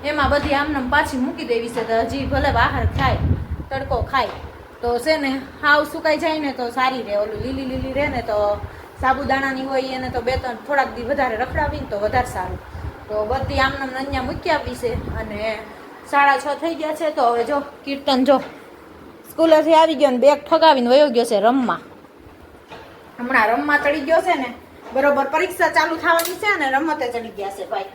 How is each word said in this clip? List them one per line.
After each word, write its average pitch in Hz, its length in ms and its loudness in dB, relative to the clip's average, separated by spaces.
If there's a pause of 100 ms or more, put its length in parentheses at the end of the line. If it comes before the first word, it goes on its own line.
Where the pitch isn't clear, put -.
એમાં 294 220 0
બધી 285 240 2
આમનામ 277 360 -2
પાછી 294 260 0
મૂકી 294 280 -4
દેવી 233 240 -2
છે. 233 140 -4
તો 226 180 0
હજી 262 260 -4
ભલે 277 260 0
બહાર 247 320 2 (140)
ખાય, 254 180 2 (540)
તડકો 269 320 -4
ખાય 254 240 0 (540)
તો 240 180 0
છે 311 180 2
ને 269 240 -2 (220)
હાવ 294 220 4
સુકાઈ 311 320 -2
જાય 311 220 -2
ને 285 140 -4
તો 247 180 -6
સારી 254 320 0
રહે. 202 140 -4
ઓલું 214 260 -2
લીલી 269 240 -6
લીલી 262 260 -6
રહે 285 160 0
ને 254 140 -4
તો 208 380 -2 (400)
સાબુદાણાની 262 600 -2
હોય 269 200 -2
એને 254 280 -6
તો 247 100 -4
બે 233 160 -2
ત્રણ 247 180 -6
થોડાક 262 420 -2
દી 240 60 -8
વધારે 254 340 -2
રખડાવીને 262 540 -2
તો 208 80 -4
વધારે 233 280 0
સારું. 185 320 -6 (500)
તો 214 160 -2
બધી 269 340 -2
આમનામ 269 380 0
અહીંયા 269 260 -4
મૂકી 285 280 -4
આપી 285 240 0
છે 240 200 -4
અને 214 640 -6 (520)
સાડા 277 280 6
છ 285 220 -4
થઈ 330 140 -2
ગયા 311 200 -4
છે. 311 160 -2
તો 302 120 -2
હવે 233 220 2
જો 285 160 0 (240)
કીર્તન 277 400 0
જો 262 180 4 (880)
સ્કૂલેથી 320 440 6
આવી 320 200 6
ગયો 269 160 4
ને 247 80 0
બેગ 285 200 6 (120)
ઠગાવીને 311 380 6
વયો 285 200 8
ગયો 233 160 2
છે 220 160 2
રમવા. 226 380 2 (1400)
હમણાં 240 280 2
રમવા 285 300 2
ચડી 294 220 0
ગયો 320 200 2
છે 359 140 0
ને, 254 200 -4 (380)
બરોબર 269 320 2
પરીક્ષા 320 440 0
ચાલુ 320 280 2
થવાની 339 380 2
છે 427 120 -6
અને 330 240 0
રમતે 285 420 0
ચડી 226 160 -8
ગયા 196 220 -10
છે 202 200 -10
ભાઈ. 392 140 -6 (100)